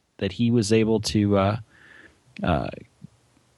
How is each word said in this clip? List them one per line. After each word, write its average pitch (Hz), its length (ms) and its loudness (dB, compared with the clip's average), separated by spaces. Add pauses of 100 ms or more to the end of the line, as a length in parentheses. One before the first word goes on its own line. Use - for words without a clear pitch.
(160)
that 95 160 -4
he 117 180 -2
was 113 220 2
able 110 280 2
to, 104 360 0
uh, 98 200 2 (840)
uh, 65 260 -2 (880)